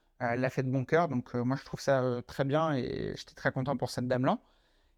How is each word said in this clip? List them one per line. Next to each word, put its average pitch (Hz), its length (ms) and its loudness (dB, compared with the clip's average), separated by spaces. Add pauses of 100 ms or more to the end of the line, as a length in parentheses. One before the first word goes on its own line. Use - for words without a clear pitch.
(220)
Euh, 120 100 0
elle 123 100 0
l'a 127 80 2
fait 135 140 -2
de 131 80 -2
bon 131 140 0
cœur, 170 220 4
donc, 127 280 -4
euh, 120 80 0
moi, 123 120 0
je - 80 -10
trouve - 160 -12
ça, 135 220 2
euh, 123 200 0
très - 240 -4
bien 151 280 2
et - 420 -2
j'étais - 200 -16
très - 160 0
content 135 260 0
pour 127 140 -2
cette 127 160 -4
dame-là. 131 320 2 (580)